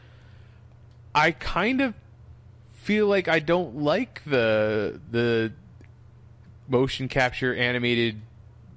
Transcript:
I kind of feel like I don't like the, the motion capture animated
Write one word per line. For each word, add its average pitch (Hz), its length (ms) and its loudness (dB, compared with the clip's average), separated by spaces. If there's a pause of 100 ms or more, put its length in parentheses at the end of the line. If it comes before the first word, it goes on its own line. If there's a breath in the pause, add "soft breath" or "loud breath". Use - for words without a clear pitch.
(1160 loud breath)
I 156 160 4
kind 214 500 -2
of 254 140 0 (800)
feel 208 340 0
like 196 220 2
I 165 100 4
don't 160 380 0
like 156 480 -2
the, 107 760 0 (100)
the 117 420 0 (1160)
motion 131 400 0
capture 127 460 -2
animated 120 640 0 (560)